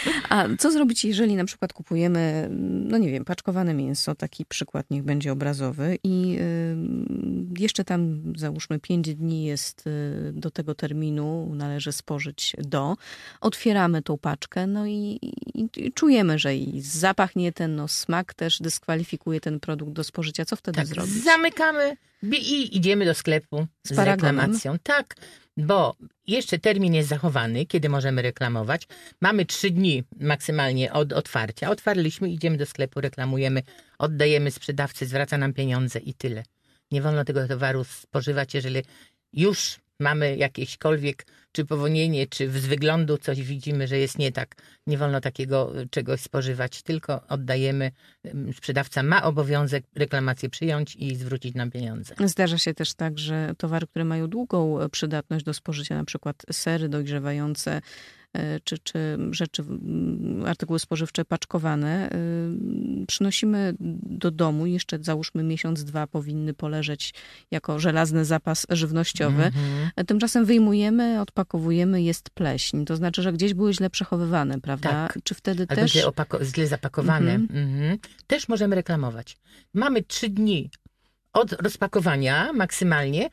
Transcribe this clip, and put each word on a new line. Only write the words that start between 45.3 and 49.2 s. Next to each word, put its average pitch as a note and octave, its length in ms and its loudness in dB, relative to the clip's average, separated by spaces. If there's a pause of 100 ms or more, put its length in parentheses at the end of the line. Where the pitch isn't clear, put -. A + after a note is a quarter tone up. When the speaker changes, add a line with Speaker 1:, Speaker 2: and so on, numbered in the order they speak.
Speaker 2:
y, B2+ 80 -8
czegoś C3 320 -2
spożywać, B2+ 600 -4
tylko D#3 460 -4
oddajemy. C3+ 640 0 (360)
Ym, C#3+ 260 -6
sprzedawca C#3 500 -2
ma E3+ 200 4